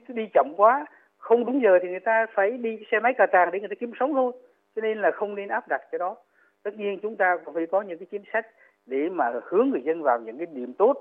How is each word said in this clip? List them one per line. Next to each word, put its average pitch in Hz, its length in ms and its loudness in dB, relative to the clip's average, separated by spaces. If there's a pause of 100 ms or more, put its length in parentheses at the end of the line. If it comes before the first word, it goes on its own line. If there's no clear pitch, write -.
đi 233 140 -6 (120)
chậm - 220 2
quá, 240 300 4 (320)
không 233 280 2
đúng 254 160 0
giờ 190 200 8
thì 180 60 -6
người 180 160 -6
ta 226 300 2
phải 202 160 2
đi 226 280 -6 (140)
xe 214 80 2
máy 240 180 2
cà 202 140 6
tàng 175 200 6
để 190 80 -4
người 202 80 -10
ta 196 120 -8
kiếm 240 200 -8
sống 269 140 0
thôi. 254 180 0 (440)
Cho 220 60 -6
nên 220 180 -4
là 180 100 4
không 208 240 -6
nên 202 140 -10
áp 226 200 -4
đặt 139 120 -2 (120)
cái 160 60 -6
đó. 185 180 -6 (460)
Tất 202 140 -6
nhiên 202 260 -6
chúng 220 140 -8
ta 185 280 2
cũng 147 100 -16
phải 165 180 -2
có 196 100 2
những 180 160 -12
cái 185 120 -16
chính 202 120 -10 (100)
sách 220 140 -4 (400)
để 143 260 -2
mà 160 120 -2 (260)
hướng 247 200 2
người 170 140 -4
dân 160 180 -2
vào 123 180 2
những 113 180 -14
cái 170 80 -8
điểm 127 280 -12
tốt 240 260 4